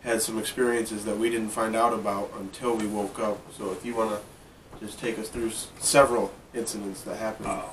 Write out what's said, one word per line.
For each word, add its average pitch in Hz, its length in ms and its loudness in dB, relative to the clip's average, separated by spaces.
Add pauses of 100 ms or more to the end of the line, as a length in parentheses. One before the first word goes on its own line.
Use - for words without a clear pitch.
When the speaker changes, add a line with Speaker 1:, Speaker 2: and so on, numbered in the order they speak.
Speaker 1:
had 113 180 2
some 110 160 -2
experiences 110 640 2
that 107 140 -2
we 113 100 4
didn't 113 220 0
find 110 260 0
out 117 160 6
about 101 460 0
until 117 360 -2
we 107 120 0
woke 101 320 -2
up. 107 200 0 (180)
So 95 160 -4
if - 120 -8
you 120 120 -4
wanna 107 240 0 (600)
just 104 200 -10
take 113 180 -2
us 110 100 -6
through 117 200 -2
s-, - 180 -4 (140)
several 120 500 6 (240)
incidents 101 480 -4
that - 140 -6
happened 107 320 -4
Speaker 2:
Uh, - 140 -2 (100)